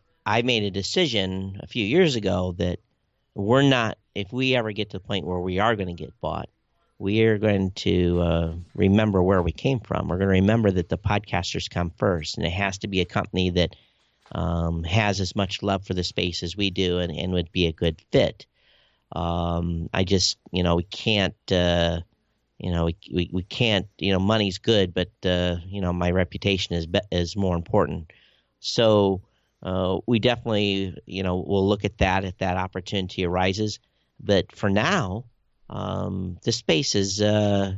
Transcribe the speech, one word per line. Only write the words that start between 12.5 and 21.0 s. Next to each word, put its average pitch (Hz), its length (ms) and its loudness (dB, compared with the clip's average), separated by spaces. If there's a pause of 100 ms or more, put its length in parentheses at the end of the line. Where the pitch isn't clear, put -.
has 95 280 -4
to 104 100 -6
be 95 100 0
a 87 60 2
company 92 460 -2
that, 87 260 0 (560)
um, 85 500 -2
has 98 380 0
as 92 160 -6
much 95 260 -4
love 98 220 -2
for 92 80 -4
the 90 100 -2
space 90 400 -4
as 85 140 -8
we 101 120 -2
do 90 300 -2
and, 85 140 -4
and 82 180 -4
would 87 220 -2
be 90 140 2
a 82 40 -2
good 82 300 -2 (100)
fit. - 340 0 (680)
Um, 85 840 -2
I 95 100 0
just, 90 340 0 (140)
you 90 120 0
know, 87 120 4
we 87 80 2
can't, - 680 -2